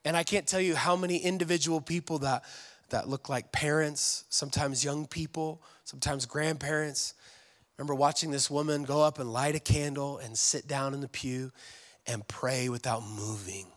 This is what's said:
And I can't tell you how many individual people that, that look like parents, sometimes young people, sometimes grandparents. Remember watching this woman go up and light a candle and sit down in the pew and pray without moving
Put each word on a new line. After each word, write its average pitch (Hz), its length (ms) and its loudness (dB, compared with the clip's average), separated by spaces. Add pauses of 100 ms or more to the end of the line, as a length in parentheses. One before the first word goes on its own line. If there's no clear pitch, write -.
And 160 140 0
I 165 60 4
can't 196 240 2
tell 190 140 2
you 175 140 4
how 160 200 4
many 180 220 0
individual 170 640 2
people 165 380 -2
that, 135 240 0 (460)
that 113 180 -2
look 135 220 -6
like 127 220 -2
parents, 151 800 2
sometimes 139 540 0
young 147 240 -2
people, 160 540 -6 (220)
sometimes 135 420 -2
grandparents. 151 880 0 (640)
Remember 143 160 -2
watching 147 380 4
this 139 180 2
woman 147 340 2
go 139 180 4
up 151 180 4
and 123 120 -4
light 143 240 2
a 151 40 -2
candle 143 580 0
and 113 200 -10
sit - 300 0
down 139 280 -2
in 143 60 -4
the 131 60 -6
pew 127 440 -4 (560)
and 113 200 -6
pray 127 400 -2
without 120 360 -2
moving 101 720 -8